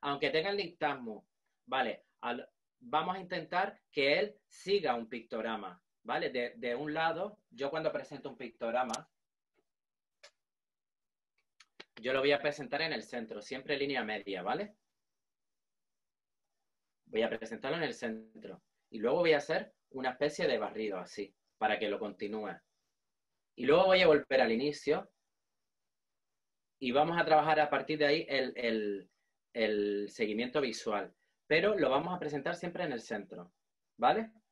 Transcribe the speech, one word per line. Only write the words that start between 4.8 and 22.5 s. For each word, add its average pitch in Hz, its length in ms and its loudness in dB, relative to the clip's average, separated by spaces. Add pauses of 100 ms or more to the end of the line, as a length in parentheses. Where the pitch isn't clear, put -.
un 117 160 -4
pictograma, 110 720 -6 (220)
¿vale? 143 260 -2
De, 120 280 -4
de 120 180 -4
un 151 180 -4
lado, 165 460 -2 (100)
yo 139 220 -4
cuando 156 200 -2
presento - 380 -8
un 123 80 -16
pictograma, 117 720 -4 (3000)
yo 123 140 -2
lo 135 60 2
voy 143 140 4
a 143 80 2
presentar 143 400 -4
en 160 120 -2
el 110 100 -6
centro, 113 380 -10
siempre 131 360 -6
línea 139 260 -2
media, 98 400 -6
¿vale? 175 320 -4 (2250)
Voy 110 160 -2
a 113 80 0
presentarlo 113 480 -6
en 170 60 -2
el 123 100 -4
centro. 110 680 -10 (300)
Y 113 80 -10
luego 127 200 2
voy 165 140 6
a 147 40 6
hacer 131 360 -2 (160)
una 127 220 -4
especie 151 360 0
de 127 120 2
barrido 104 400 -4
así, 98 360 -10 (220)
para 107 220 0
que 107 100 -2
lo 101 80 -2
continúe. 104 640 -8 (960)